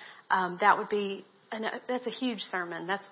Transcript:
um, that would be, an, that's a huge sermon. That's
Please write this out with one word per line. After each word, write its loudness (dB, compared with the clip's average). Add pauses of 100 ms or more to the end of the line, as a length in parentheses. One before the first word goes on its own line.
(300)
um, 2
that 8
would -4
be, -2 (300)
an, -6 (220)
that's -2
a -2
huge -2
sermon. -6
That's -2